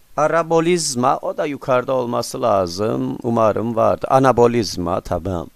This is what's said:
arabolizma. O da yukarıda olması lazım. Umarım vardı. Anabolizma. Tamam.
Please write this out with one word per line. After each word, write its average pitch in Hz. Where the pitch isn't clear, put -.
arabolizma. 156
O -
da 175
yukarıda 131
olması 120
lazım. 110
Umarım 113
vardı. 107
Anabolizma. 120
Tamam. 87